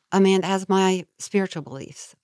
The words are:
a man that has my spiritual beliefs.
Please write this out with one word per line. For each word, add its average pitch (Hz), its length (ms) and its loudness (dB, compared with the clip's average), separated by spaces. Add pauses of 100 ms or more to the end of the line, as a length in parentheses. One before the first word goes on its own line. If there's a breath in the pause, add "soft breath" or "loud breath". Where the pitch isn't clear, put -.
(120)
a 196 80 4
man 190 220 6
that 165 40 -4
has 190 220 -4
my 185 360 2 (140)
spiritual 190 440 -4
beliefs. - 600 -16